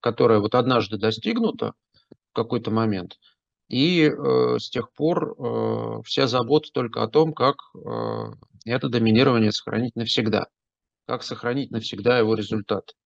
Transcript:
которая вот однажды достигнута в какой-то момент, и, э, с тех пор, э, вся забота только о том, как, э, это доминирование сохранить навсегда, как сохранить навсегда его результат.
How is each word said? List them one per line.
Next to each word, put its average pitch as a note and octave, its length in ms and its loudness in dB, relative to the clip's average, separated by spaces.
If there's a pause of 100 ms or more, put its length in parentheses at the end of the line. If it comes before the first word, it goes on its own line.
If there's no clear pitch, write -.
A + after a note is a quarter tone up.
которая A2+ 380 4
вот G#2+ 160 0
однажды A#2 420 2
достигнута A2 760 -2 (580)
в - 40 -12
какой-то A2+ 360 -2
момент, A2 480 -2 (500)
и, D#3 400 2
э, B2+ 500 2
с - 100 -10
тех - 240 -8
пор, E3 460 -2
э, A2+ 680 -4
вся C3+ 220 0
забота B2+ 460 0
только A#2 300 -4
о A2+ 40 -2
том, D#3 260 2
как, C3 240 0 (180)
э, A1 560 -6 (340)
это B2+ 240 -2
доминирование A#2 640 4
сохранить A2+ 420 -4
навсегда, G#2+ 520 0 (600)
как B2 160 -6
сохранить B2 480 -6
навсегда A2+ 480 0
его A2 160 4
результат. G#2 600 -4 (100)